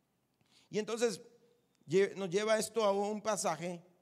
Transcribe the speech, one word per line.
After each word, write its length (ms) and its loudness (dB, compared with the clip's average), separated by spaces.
Y 100 -4
entonces 420 0
lle-, 280 2
nos 140 -6
lleva 280 2
esto 260 -2
a 80 6
un 300 0
pasaje 600 -4